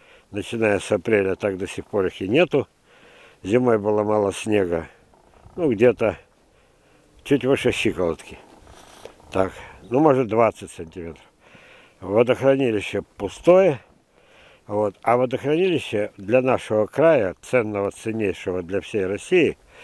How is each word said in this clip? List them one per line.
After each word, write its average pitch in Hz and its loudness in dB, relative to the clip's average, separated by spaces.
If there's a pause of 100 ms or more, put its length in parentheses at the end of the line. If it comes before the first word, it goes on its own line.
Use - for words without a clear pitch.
(320)
начиная 104 -2
с - -10
апреля, 98 2
так 101 -4
до 92 -6
сих - -12
пор 95 -2
их - -8
и 98 -6
нету. 139 2 (760)
Зимой 117 2
было 104 0
мало 104 0
снега. 87 -2 (680)
Ну, 165 0
где-то 110 2 (1080)
чуть 131 0
выше 123 2
щиколотки. 85 -4 (920)
Так, 95 -2 (360)
ну, 123 0
может, 135 4
двадцать 110 0
сантиметров. 82 -14 (760)
Водохранилище 113 0 (160)
пустое. 165 4 (880)
Вот. 104 -2
А 120 2
водохранилище 131 -2
для 107 0
нашего 110 0
края, 135 2
ценного, 107 -2
ценнейшего 98 -4
для 92 -6
всей 98 -4
России, 101 0 (260)